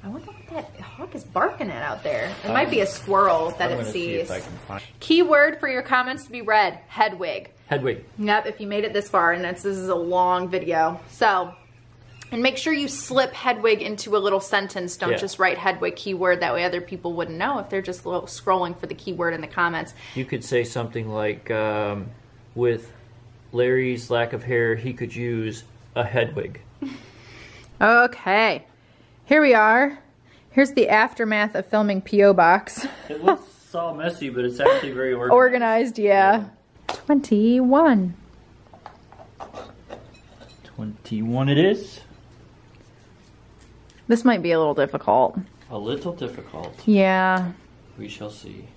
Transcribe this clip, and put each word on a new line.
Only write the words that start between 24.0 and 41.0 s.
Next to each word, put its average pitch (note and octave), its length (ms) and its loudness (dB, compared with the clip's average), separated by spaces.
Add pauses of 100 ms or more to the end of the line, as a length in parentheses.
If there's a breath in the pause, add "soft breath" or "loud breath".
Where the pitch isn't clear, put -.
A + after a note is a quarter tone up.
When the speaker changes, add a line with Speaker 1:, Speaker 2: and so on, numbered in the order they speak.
Speaker 2:
lack A#2 240 0
of A#2+ 120 -10
hair, A#2 320 0
he A#2+ 160 -8
could A#2 240 -10
use A2+ 480 -6 (320)
a A#2+ 80 -2
Hedwig. - 560 -4 (200)
Speaker 1:
<laughs> C#4 100 -10 (880 loud breath)
Okay. A3 840 2 (640 soft breath)
Here D4+ 160 6
we C4+ 120 8
are. A#3 440 4 (520 soft breath)
Here's C4+ 220 2
the B3 160 4
aftermath G#3+ 680 0
of F#3+ 120 -4
filming G#3 340 0
P G3+ 220 2
O G3+ 100 8
Box. F3+ 540 4 (120)
<laughs> - 100 -20
Speaker 2:
It D#4 140 -10
looks - 520 0
all E3+ 200 -6
messy, D3+ 360 -6
but B2 140 -4
it's B2 160 -4
actually C3+ 320 2
very B2+ 200 -2
organized. F3 220 0
Speaker 1:
Organized, A#3+ 640 4
yeah. G3+ 400 6
Speaker 2:
Yeah. G3+ 100 -8 (400)
Speaker 1:
Twenty-one. B3 1300 4 (2500)
Speaker 2:
Twenty-one A2+ 840 -4